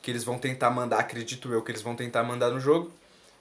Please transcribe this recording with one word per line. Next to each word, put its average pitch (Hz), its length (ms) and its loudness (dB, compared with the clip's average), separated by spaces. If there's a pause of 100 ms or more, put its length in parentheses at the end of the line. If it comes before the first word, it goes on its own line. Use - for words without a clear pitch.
que - 80 -8
eles 120 140 -2
vão 123 160 -4
tentar 127 300 2
mandar, 120 300 2
acredito 120 520 -4
eu, 113 100 2
que 123 100 -6
eles 110 100 -6
vão 117 140 -4
tentar 120 280 0
mandar 120 260 2
no 127 100 -2
jogo. 156 320 4 (500)